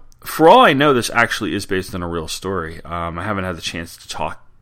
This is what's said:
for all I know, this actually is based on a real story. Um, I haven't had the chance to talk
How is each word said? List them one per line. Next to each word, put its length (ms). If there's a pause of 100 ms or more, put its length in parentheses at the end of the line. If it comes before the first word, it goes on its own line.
(200)
for 300
all 100
I 140
know, 180
this 160
actually 460
is 100
based 300
on 80
a 60
real 200
story. 560
Um, 340
I 60
haven't 200
had 120
the 60
chance 340
to 120
talk 380 (160)